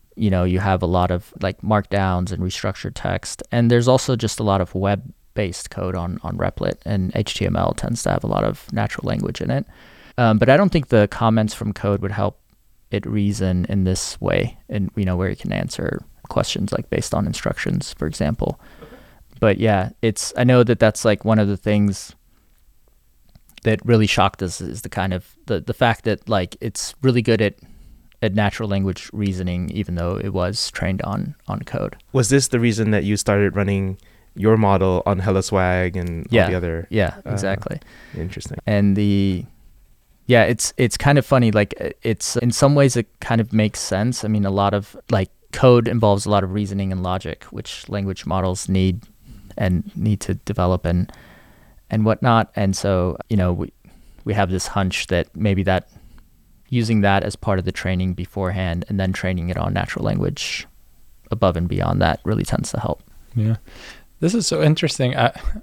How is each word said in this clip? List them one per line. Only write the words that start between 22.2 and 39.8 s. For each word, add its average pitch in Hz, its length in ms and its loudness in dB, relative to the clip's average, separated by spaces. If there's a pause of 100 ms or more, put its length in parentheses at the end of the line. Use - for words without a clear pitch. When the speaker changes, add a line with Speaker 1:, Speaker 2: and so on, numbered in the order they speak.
Speaker 1:
that 107 200 0
really 110 220 4
shocked - 360 0
us 90 180 -6
is 82 220 -10
the - 60 -12
kind 92 240 -2
of, - 220 -8 (120)
the, 104 140 -2
the - 140 -6
fact 117 300 0
that, - 240 -2
like, 92 320 -2
it's - 420 -8
really 123 200 2
good 110 200 2
at, 101 140 0 (640)
at 101 120 0
natural 104 340 0
language 98 440 -2
reasoning, 90 580 -2
even 90 260 -4
though 87 200 -2
it 101 120 -6
was 95 420 -4
trained - 320 -4
on, 104 320 -6 (140)
on 98 140 -6
code. - 340 -8 (160)
Speaker 2:
Was 120 160 2
this 135 200 4
the 123 120 0
reason 110 320 2
that 101 100 2
you 104 140 0
started 101 400 2
running 98 420 0 (380)
your 107 200 4
model 95 500 4
on 98 120 2
Hello 95 220 0
Swag 92 560 0
and 85 240 -4
all - 100 -10
Speaker 1:
Yeah. 107 180 4
Speaker 2:
the 92 60 -2
other, 85 360 -4
Speaker 1:
Yeah, 101 260 0 (100)
Speaker 2:
uh, - 40 -6
Speaker 1:
exactly. 98 500 -4 (360)
Speaker 2:
interesting. - 480 -8
Speaker 1:
And 101 320 4
the, 98 480 2 (800)